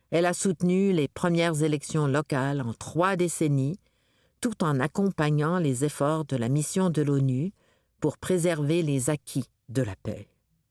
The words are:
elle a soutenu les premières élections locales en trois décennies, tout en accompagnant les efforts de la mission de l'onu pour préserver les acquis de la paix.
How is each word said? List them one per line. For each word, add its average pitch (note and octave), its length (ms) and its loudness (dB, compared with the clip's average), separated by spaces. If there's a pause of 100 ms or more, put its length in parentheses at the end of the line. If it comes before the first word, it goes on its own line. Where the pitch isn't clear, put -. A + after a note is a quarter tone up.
(120)
elle E3+ 140 2
a F3 80 2
soutenu F#3 580 0
les D#3 160 2
premières E3+ 560 0
élections D3+ 440 0
locales C#3 540 0
en A#2 120 -4
trois F3+ 420 -2
décennies, D#3 640 0 (640)
tout A3+ 220 -2
en D3 160 2
accompagnant D3+ 800 0
les C#3 260 0
efforts D3+ 400 0
de C#3 100 -4
la A#2 140 0
mission D3+ 400 0
de D#3 120 0
l'onu C#3 520 0 (460)
pour - 180 -2
préserver E3 680 0
les C#3 260 0
acquis - 400 -4 (200)
de A#2+ 120 0
la G#2 140 -4
paix. - 340 -10 (420)